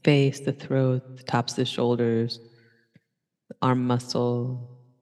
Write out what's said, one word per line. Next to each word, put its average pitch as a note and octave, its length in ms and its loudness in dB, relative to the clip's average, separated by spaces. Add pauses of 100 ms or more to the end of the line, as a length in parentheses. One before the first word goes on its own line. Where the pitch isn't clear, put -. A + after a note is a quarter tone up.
face, C#3 360 4
the C#3 120 -2
throat, C3 640 -2
the - 60 -20
tops - 300 -2
of - 40 -8
the B2+ 80 0
shoulders, A#2+ 760 0 (1080)
the - 140 -18
arm B2+ 240 2
muscle B2 920 -2 (240)